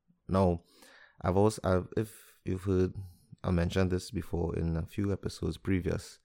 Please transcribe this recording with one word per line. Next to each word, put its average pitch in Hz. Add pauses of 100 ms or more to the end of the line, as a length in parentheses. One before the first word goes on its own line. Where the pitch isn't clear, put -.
(280)
Now, 90 (580)
I've 92
also, 107
I've, 92
if - (100)
you've 92
heard, 92 (500)
I 95
mentioned 87
this 90
before 85
in 82
a 87
few 101
episodes -
previous, 87